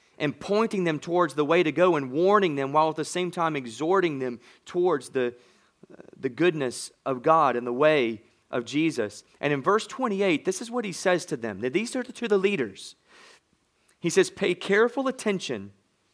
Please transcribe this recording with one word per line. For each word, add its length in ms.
and 200
pointing 460
them 160
towards 340
the 100
way 200
to 80
go 240
and 160
warning 420
them, 180
while 160
at 80
the 80
same 280
time 240
exhorting 640
them 180
towards 460
the, 240
uh, 40
the 120
goodness 640
of 180
God 340
and 100
the 60
way 500
of 120
Jesus. 600
And 120
in 100
verse 240
twenty-eight, 580
this 180
is 80
what 140
he 80
says 340
to 100
them. 240
Now, 100
these 260
are 80
to 240
the 100
leaders. 560
He 120
says, 200
"Pay 240
careful 540
attention 640